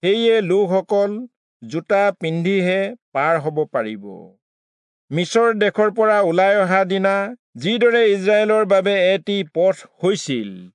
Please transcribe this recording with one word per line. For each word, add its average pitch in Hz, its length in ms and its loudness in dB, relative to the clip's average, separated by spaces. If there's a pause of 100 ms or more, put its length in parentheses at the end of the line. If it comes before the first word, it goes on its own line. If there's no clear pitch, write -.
সেয়ে 226 380 2
লোকসকল 196 720 0 (460)
জোতা 160 420 -2 (160)
পিন্ধিহে 180 600 -2 (320)
পাৰ 151 280 0
হ'ব 151 260 -6
পাৰিব। 107 380 -6 (1080)
মিছৰ 202 460 0
দেশৰ 208 340 0
পৰা 214 300 2
ওলাই 190 340 2
অহা 190 300 2
দিনা 196 300 0 (400)
যিদৰে 233 500 2
ইজৰাইলৰ 214 600 2
বাবে 196 280 2 (100)
এটি 190 340 0 (160)
পথ 180 220 2 (200)
হৈছিল 147 540 -4 (260)